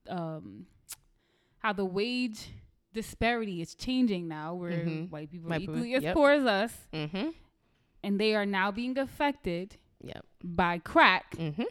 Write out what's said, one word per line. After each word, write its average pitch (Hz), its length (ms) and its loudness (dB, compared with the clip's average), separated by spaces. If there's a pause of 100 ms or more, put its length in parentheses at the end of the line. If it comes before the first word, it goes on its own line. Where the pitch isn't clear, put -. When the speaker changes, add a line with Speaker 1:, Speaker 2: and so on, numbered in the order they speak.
Speaker 1:
um, 160 560 -8 (960)
how 214 120 0
the 196 100 -2
wage 220 640 -2 (460)
disparity 226 640 -2
is 165 140 -8
changing 233 520 0
now, 156 280 -8
where 175 160 -6
Speaker 2:
Mm-hmm. 170 400 -2
Speaker 1:
white 151 200 -10
people 165 200 -10
Speaker 2:
White 170 60 0
Speaker 1:
are 156 40 0
Speaker 2:
people, 170 140 -6
Speaker 1:
equally 240 200 -2
as 262 80 2
Speaker 2:
yep. 170 120 0
Speaker 1:
poor 285 160 8
as 285 160 4
us, 214 260 2 (180)
Speaker 2:
Mm-hmm. 160 380 -4 (720)
Speaker 1:
and 202 160 0
they 214 160 4
are 208 120 2
now 202 240 2
being 240 260 -4
affected 262 800 -2 (260)
Speaker 2:
Yep. - 220 -14 (180)
Speaker 1:
by 175 360 2
crack. - 580 6
Speaker 2:
Mm-hmm. 160 340 -2